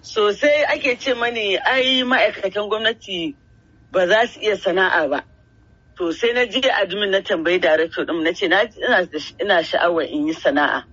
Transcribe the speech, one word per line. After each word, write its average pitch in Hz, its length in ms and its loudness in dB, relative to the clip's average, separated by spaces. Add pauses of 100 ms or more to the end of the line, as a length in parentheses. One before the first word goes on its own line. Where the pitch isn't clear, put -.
So 208 300 0
sai 294 320 2 (100)
ake 269 260 -2
ce 262 140 -2
mani, 233 440 -2
"Ai, 254 460 0
ma'aikatan 208 680 0
gwamnati 202 640 -4 (560)
ba 180 160 2
za 214 200 4
su - 120 -14
iya 214 180 0
sana'a 175 520 0
ba." 139 140 -2 (760)
To 170 160 -4
sai 233 180 0
na 247 140 2
je 233 160 -4
admin 202 500 0
na 190 80 2
tambayi 175 400 0
director 160 460 2
ɗin, 160 180 -4
na 160 80 0
ce, 185 160 -4
"Na, 185 160 2
ina 226 420 0
da 151 140 -8
sh-, - 220 -14
ina 190 220 2
sha'awar 170 460 0
in 151 180 -2
yi 160 60 -2
sana'a. 143 580 0